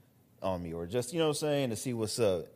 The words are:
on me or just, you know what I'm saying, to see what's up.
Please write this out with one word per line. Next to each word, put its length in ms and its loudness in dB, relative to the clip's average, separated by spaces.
on 220 -2
me 100 -6
or 140 -6
just, 260 -2
you 60 -2
know 60 4
what 120 2
I'm 100 -2
saying, 220 2
to 60 -2
see 180 -4
what's 240 -2
up. 280 4